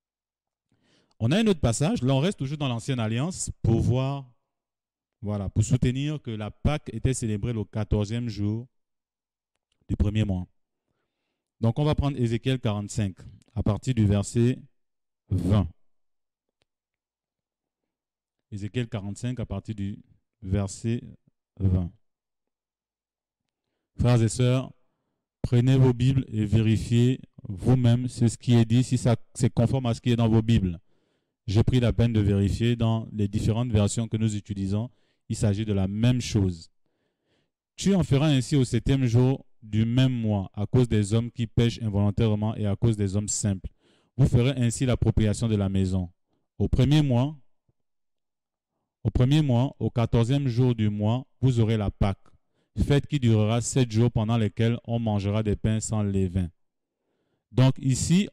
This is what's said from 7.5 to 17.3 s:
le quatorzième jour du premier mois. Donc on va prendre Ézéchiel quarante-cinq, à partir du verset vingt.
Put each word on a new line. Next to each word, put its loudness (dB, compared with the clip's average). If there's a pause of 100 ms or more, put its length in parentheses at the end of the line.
le -4
quatorzième -4
jour -4 (1200)
du -4
premier 0
mois. -4 (1120)
Donc -2
on 0
va 0
prendre -2
Ézéchiel -2
quarante-cinq, -4 (400)
à -4
partir -2
du 2
verset 2 (720)
vingt. 0 (2750)